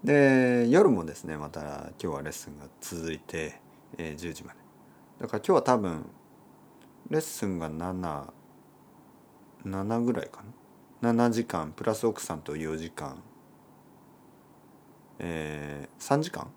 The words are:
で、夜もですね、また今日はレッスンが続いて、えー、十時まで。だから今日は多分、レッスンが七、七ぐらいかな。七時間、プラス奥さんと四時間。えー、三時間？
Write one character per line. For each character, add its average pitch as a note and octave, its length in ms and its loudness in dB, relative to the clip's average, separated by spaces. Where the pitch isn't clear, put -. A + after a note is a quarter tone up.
で、 C3 640 6
夜 E3+ 200 8
も F2 160 4
で D2+ 80 -8
す - 100 -14
ね、 D#2 140 -6
ま D2 120 -8
た D2+ 120 -10
今 D2 360 -10
日 F2+ 100 -6
は C#2+ 160 -4
レ D2+ 60 -8
ッ - 20 -8
ス - 180 -12
ン C#2+ 80 -16
が D2 80 -18
続 E2 320 -8
い D2+ 60 -8
て、 D#2 420 -10
え E2 140 -6
ー、 D2+ 40 -8
十 D#2+ 180 -10
時 D2+ 100 -14
ま - 100 -18
で。 - 60 -20
だ A#2+ 80 -6
か - 100 -4
ら - 20 -2
今 - 60 -8
日 G3 80 4
は C#3+ 80 8
多 B2+ 160 6
分、 F2 280 -2
レ D3+ 100 0
ッ - 20 0
ス - 240 -6
ン F#2 140 0
が D#2+ 100 -4
七、 E2 640 -4
七 G2+ 380 -2
ぐ A#2+ 120 2
ら - 100 -2
い - 60 -12
か - 140 -18
な。 A#2 120 4
七 A#2+ 180 6
時 A2+ 140 0
間、 D#2 260 -4
プ - 120 -12
ラ A2 120 2
ス A#2 100 -4
奥 A2 160 0
さ E2+ 140 -6
ん D2+ 60 -10
と D2 140 -8
四 D#2+ 220 -4
時 E2 140 -10
間。 - 300 -12
え D2+ 680 -8
ー、 - 100 -20
三 C#3+ 240 0
時 F3 100 -6
間？ - 260 -12